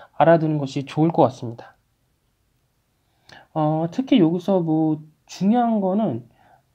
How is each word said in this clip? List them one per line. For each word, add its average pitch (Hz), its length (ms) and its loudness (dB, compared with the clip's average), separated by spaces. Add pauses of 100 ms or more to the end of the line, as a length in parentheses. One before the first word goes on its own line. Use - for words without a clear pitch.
(140)
알아두는 156 460 4
것이 139 260 -6
좋을 160 260 0
것 165 120 2
같습니다. 117 520 -6 (1800)
어, 160 360 0
특히 262 280 0
여기서 170 400 2
뭐 156 420 0 (240)
중요한 226 560 0
거는, 185 480 -4 (460)